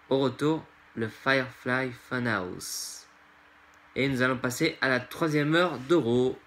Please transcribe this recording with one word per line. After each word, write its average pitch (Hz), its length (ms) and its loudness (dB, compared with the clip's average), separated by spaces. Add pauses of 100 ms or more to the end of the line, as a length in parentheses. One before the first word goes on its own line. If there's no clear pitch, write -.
Au 135 100 2
retour, 139 460 0 (300)
le 113 120 -2
Firefly 127 840 -2 (180)
Funhouse. 101 960 -4 (880)
Et 127 120 2
nous 131 140 0
allons 127 160 2
passer 127 440 -2
à 131 80 0
la 123 100 2
troisième 151 540 0
heure 170 240 2
de 135 180 2
Raw. 127 520 2